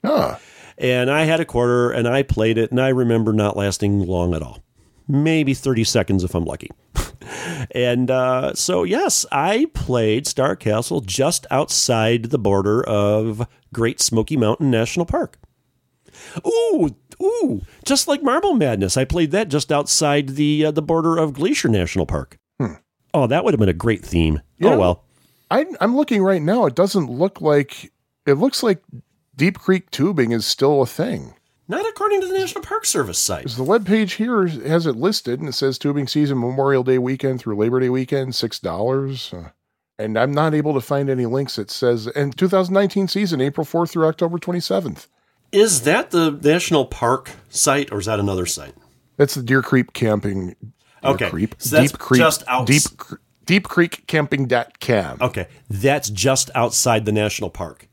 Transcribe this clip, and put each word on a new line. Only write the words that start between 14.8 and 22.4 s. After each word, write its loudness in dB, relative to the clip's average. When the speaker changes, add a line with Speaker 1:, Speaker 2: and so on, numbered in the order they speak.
Speaker 2:
Park. -4
Ooh, 2
ooh, 0
just 0
like 0
Marble 2
Madness, 0
I 2
played 0
that 0
just -2
outside 0
the, 0
uh, 0
the 0
border 0
of 0
Glacier 0
National 0
Park. -6